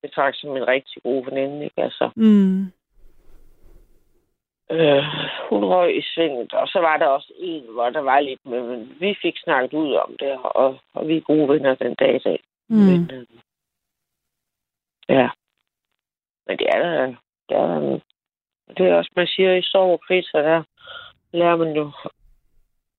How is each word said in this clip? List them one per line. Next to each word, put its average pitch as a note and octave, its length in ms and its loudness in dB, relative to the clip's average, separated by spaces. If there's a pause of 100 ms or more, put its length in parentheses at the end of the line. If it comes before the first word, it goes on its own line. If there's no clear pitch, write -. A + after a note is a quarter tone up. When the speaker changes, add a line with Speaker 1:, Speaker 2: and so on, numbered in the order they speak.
Speaker 1:
betragter C#3+ 380 -4
som C#3+ 180 -8
en A#2+ 100 -4
rigtig - 360 -4
god C3+ 220 -2
veninde, C#3 380 -6
ikke? - 200 -6
Altså. - 320 -4
Speaker 2:
Mm. G3 560 4 (2000)
Speaker 1:
Øh, D3 320 4 (460)
hun G#3 160 0
røg F3+ 320 2
i D3+ 40 -2 (140)
svinget, C#3+ 380 -2
og - 140 0
så - 120 -2
var D#3+ 180 2
der E3+ 100 2
også C#3 320 -2
en, E3 240 -10 (100)
hvor A#2+ 160 -2
der C3 100 -6
var C3+ 200 2
lidt C3+ 260 -4
med, B2 160 -6
men B2 380 -10
vi G3 220 -2
fik E3+ 220 -4
snakket C3 340 0
ud D3+ 160 -2
om - 260 -2
det, C#3 120 -4 (120)
og, C3 360 0 (140)
og - 140 -6
vi D#3+ 100 0
er D#3 40 -4
gode D3+ 280 2
venner C#3+ 260 2
den B2 200 -4
dag C3+ 200 2
i C3 40 -2
dag. - 240 -2 (260)
Speaker 2:
Mm. A3+ 80 0
Speaker 1:
Men, F3+ 340 4
øh, B2+ 140 -14 (1800)
ja. C3 200 4 (1200)
Men F#2+ 100 -4
det - 120 -2
er F#2 140 2
da, C3+ 320 -2 (340)
det D3+ 80 0
er - 100 2 (120)
da, C#3+ 200 -4 (760)
det F#3 120 2
er F3+ 60 4
også, E3+ 200 0
man F3 120 0
siger, F#3 280 2
i F3+ 60 0
sorg F#3 300 2
og E3+ 100 0
kriser, F3 400 -2
der D#3+ 220 2 (680)
lærer E3+ 240 2
man D#3+ 200 -2
jo D3 160 -4 (1080)